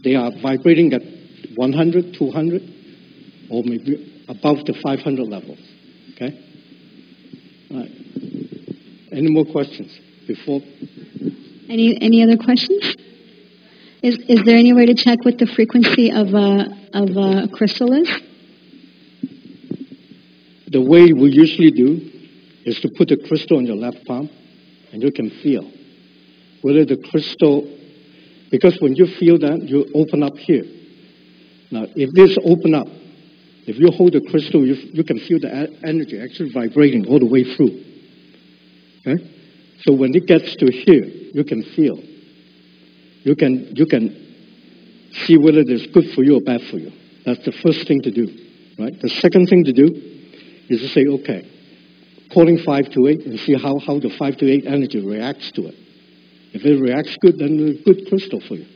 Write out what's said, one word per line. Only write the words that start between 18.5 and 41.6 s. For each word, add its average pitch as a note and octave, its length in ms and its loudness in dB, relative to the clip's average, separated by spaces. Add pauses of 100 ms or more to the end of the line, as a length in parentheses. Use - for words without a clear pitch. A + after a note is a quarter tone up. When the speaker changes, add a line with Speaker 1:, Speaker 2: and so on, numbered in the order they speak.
Speaker 1:
The C3+ 140 -2
way E3+ 300 8
we C#3 180 4
usually D#3 400 4
do C#3 400 0 (540)
is - 160 -8
to C3 80 -6
put - 200 0
the D3 80 2
crystal D#3 420 -2
on B2 80 -4
your G#2+ 100 -6
left A#2 300 -10
palm, C3+ 240 -10 (640)
and A2 100 -10
you C3+ 100 -2
can A2 180 -8 (120)
feel C3+ 260 -2 (920)
whether C#3+ 220 2
the B2+ 120 -2
crystal, D3 680 -2 (880)
because E3+ 300 2
when C3+ 140 0
you F3 120 4 (120)
feel E3+ 200 4
that, D3 240 -2
you C#3 320 -2
open D3+ 280 0
up C#3+ 140 -6
here. - 280 -2 (1080)
Now, A2 240 -10
if C#3 180 -6
this F#3+ 320 6
open E3 300 2
up, C3+ 120 -4 (800)
if A2+ 120 -12
you E3 120 6
hold F3 240 2
the C#3 60 2
crystal, D3 440 -2
you, C3+ 100 0
you D#3 300 -8
can A#2+ 140 -6
feel D#3+ 220 -4
the C#3 240 -8
e-, - 200 -14
energy D#3 360 -6
actually C3 300 -10
vibrating A#2+ 560 0
all C3 120 2
the B2+ 80 4
way B2+ 160 2 (140)
through. - 260 0 (1200)
Okay? D3+ 200 -4 (580)
So C#3+ 100 4
when C3 220 0
it F3+ 120 0
gets - 300 2
to - 140 2
here, D#3 340 4
you - 380 -10
can A2+ 220 -6